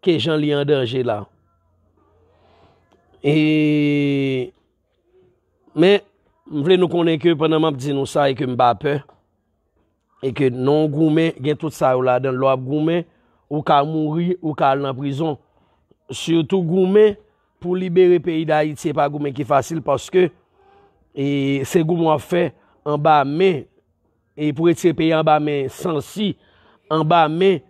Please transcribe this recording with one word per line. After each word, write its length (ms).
Ke 160
jan 160
li 160
an 160
danje 320
la, 220
men 240
m 200
vle 140
nou 120
konnen 300
ke 160
pandan 260
m 60
ap 100
di 160
nou 140
sa, 200
e 80
ke 100
m 120
pa 180
pè, 220
e 100
ke 180
non 320
ou 80
goumen 480
gen 180
tout 140
sa 220
yo 100
ladan 300
l. 40
Lè 80
w 60
ap 120
goumen, 400
ou 160
ka 200
mouri, 560
ou 160
ka 160
al 120
nan 120
prizon, 400
sitou 560
goumen 500
pou 160
libere 460
peyi 260
dayiti, 420
e 60
pa 120
goumen 260
ki 120
fasil 380
paske 440
se 720
goumen 240
w 60
ap 100
fè 240
anba 420
men 360
pou 160
retire 280
peyi 180
a 80
anba 200
men 300
sansi, 600
anba 400
men. 380